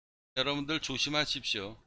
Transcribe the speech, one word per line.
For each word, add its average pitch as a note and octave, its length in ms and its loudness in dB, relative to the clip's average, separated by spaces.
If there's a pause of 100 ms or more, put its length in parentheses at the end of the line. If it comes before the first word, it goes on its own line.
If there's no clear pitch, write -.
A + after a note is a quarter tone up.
(360)
여러분들 C#3+ 460 0
조심하십시오. C3 1040 0